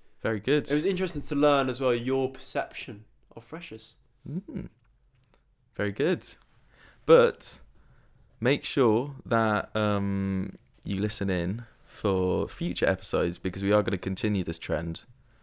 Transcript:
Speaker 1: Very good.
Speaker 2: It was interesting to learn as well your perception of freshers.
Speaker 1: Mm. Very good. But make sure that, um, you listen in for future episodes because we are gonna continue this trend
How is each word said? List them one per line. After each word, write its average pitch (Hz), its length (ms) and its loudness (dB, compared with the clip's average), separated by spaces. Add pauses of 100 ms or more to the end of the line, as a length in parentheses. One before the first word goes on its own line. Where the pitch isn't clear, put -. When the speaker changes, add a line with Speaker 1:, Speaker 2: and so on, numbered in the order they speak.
(220)
Speaker 1:
Very 110 180 -2
good. 139 300 0
Speaker 2:
It 143 60 2
was 151 100 0
interesting 180 380 -2
to - 120 -4
learn 143 340 4
as 120 100 -4
well 131 140 2
your 131 360 0
perception - 760 -10 (300)
of - 80 -16
freshers. - 520 -16 (340)
Speaker 1:
Mm. 190 400 -10 (1040)
Very 104 160 -2
good. 147 360 0 (760)
But - 540 4 (840)
make 135 240 2
sure 131 500 2 (100)
that, 110 500 2
um, 98 760 0 (300)
you 98 160 -4
listen 101 300 -2
in 92 340 -2 (220)
for 92 640 0
future - 400 -4
episodes 87 500 0
because 95 260 -6
we 98 80 2
are 104 100 6
gonna 98 160 -2
continue 98 460 -2
this 82 160 -4
trend 82 440 -4 (400)